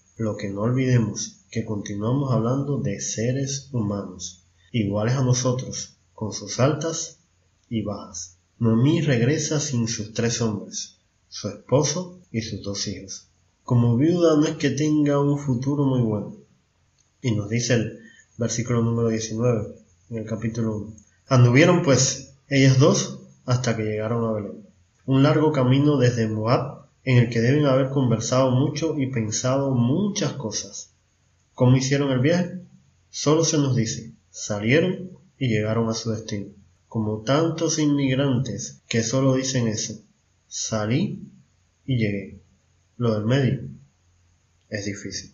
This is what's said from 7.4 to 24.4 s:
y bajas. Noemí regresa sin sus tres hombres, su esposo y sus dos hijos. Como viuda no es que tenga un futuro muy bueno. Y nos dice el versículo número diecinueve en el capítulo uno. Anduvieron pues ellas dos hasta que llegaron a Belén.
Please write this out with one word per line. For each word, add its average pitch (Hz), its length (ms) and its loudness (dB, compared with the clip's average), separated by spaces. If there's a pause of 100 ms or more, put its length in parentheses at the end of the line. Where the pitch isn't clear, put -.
y 113 140 -4
bajas. - 560 -10 (200)
Noemí 120 440 2
regresa 143 580 0
sin 117 300 -2
sus - 240 -8
tres 117 280 -2
hombres, - 580 -6 (280)
su - 220 -12
esposo 151 720 -2 (100)
y 117 100 -4
sus 101 220 -8
dos 98 240 -8
hijos. - 400 -12 (380)
Como 120 300 2
viuda 165 400 4
no 151 100 4
es 160 120 -2
que 143 140 0
tenga 147 500 2
un 143 180 0
futuro 139 460 -2
muy 127 160 2
bueno. 104 340 -2 (840)
Y 120 120 0
nos 101 140 -2
dice 120 280 0
el 110 240 -2 (380)
versículo 117 440 -2
número 117 260 0
diecinueve 113 680 -2 (340)
en 117 80 -8
el 107 80 -8
capítulo 110 500 -4
uno. 101 180 -10 (360)
Anduvieron 135 520 6
pues - 520 0 (160)
ellas 135 280 6
dos 170 440 4 (240)
hasta 120 320 0
que 110 60 -2
llegaron 107 420 -2
a 110 80 0
Belén. 101 340 -8 (380)